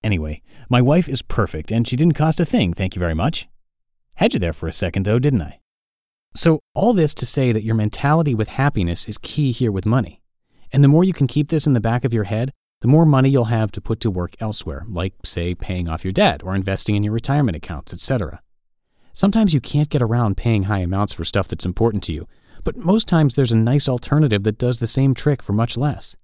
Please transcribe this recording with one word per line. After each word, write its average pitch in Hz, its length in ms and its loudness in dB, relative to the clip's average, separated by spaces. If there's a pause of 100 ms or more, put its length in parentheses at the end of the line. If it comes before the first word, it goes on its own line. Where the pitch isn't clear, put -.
Anyway, 78 380 -2 (260)
my 123 140 4
wife 151 260 4
is 135 140 -4
perfect, - 500 -4
and 117 160 0
she 127 80 -4
didn't 156 200 2
cost 156 240 0
a 170 60 2
thing, 110 280 0
thank 92 220 -4
you 92 40 -6
very 85 140 0
much. 98 340 -2 (680)
Had - 180 0
you - 60 0
there 85 140 -2
for - 140 -8
a 82 60 -6
second, 95 300 -2
though, 107 160 2
didn't 131 240 2
I? - 160 -12 (760)
So, 160 240 2 (140)
all 214 200 2
this 160 220 2
to - 120 -4
say 131 240 0
that 110 120 0
your 113 120 0
mentality 139 580 0
with 107 140 -2
happiness 101 600 -2
is 104 120 -10
key 143 320 -2
here 113 200 0
with 95 140 -4
money. 110 360 0 (500)
And 139 120 6
the 139 40 8
more 156 160 6
you 190 100 2
can 135 140 0
keep 147 220 -2
this 156 180 0
in 143 60 4
the 120 60 4
back 113 240 0
of 117 120 0
your 107 80 0
head, 110 280 -4 (300)
the 117 80 0
more 160 160 8
money 135 240 4
you'll 131 160 4
have 110 260 0
to - 100 -12
put 113 200 -4
to 110 100 0
work 90 300 -6
elsewhere, 90 480 -8
like, 92 240 -4 (100)
say, 87 320 -4
paying 90 320 -4
off 82 160 -6
your 92 80 -4
debt 110 320 0
or 92 100 -4
investing 98 420 -2
in 104 80 0
your 104 100 -2
retirement 123 420 0
accounts, - 380 -10
et 82 80 -12
cetera. 113 400 -4 (720)
Sometimes 202 400 2
you 135 80 2
can't 147 280 -2
get 139 120 0
around 113 340 0
paying 110 280 0
high 98 160 -2
amounts 95 340 -2
for 82 100 -8
stuff 95 240 -2
that's - 180 -8
important 104 380 0
to 82 100 -6
you, - 140 -8 (380)
but - 100 -2
most 202 320 0
times 156 280 4
there's 123 180 2
a 113 40 4
nice 120 300 2
alternative 127 560 2
that 107 140 0
does 123 220 -2
the 117 80 -2
same 135 260 2
trick 143 280 0
for - 120 -4
much 113 240 0
less. 127 460 -4